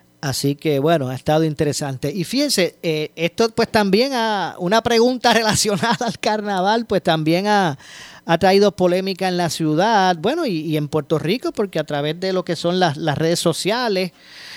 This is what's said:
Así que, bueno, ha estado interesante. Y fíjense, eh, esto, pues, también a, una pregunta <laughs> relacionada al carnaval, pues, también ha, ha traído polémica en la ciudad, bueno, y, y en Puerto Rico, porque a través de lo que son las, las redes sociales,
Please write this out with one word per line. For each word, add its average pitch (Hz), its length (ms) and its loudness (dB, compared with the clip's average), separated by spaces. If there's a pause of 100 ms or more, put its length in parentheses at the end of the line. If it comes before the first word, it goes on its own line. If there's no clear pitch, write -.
(200)
Así 143 360 -2
que, 147 220 0
bueno, 147 300 2
ha 127 60 -6
estado 156 300 0
interesante. 147 680 -2
Y 180 120 -4
fíjense, 240 580 -2
eh, 156 320 -4
esto, 175 360 0
pues, 226 200 -2
también 214 440 2
a, 214 440 -2
una 208 240 2
pregunta 233 500 2
<laughs> - 20 4
relacionada 214 720 0
al 208 120 -6
carnaval, 208 680 0
pues, 196 160 0
también 165 440 0
ha, 196 320 2 (480)
ha 165 120 2
traído 196 340 4
polémica 185 560 0
en 180 80 -2
la 175 120 0
ciudad, 180 680 2
bueno, 285 260 -2
y, 185 140 -2
y 156 180 -4
en 151 120 -2
Puerto 151 300 0
Rico, 202 340 -2
porque 196 260 -4
a 151 60 -2
través 151 340 -4
de 190 140 -4
lo 180 120 -2
que 170 120 -4
son 180 240 -2
las, 156 160 2
las 156 200 -2
redes 160 220 0
sociales, 190 720 -2 (460)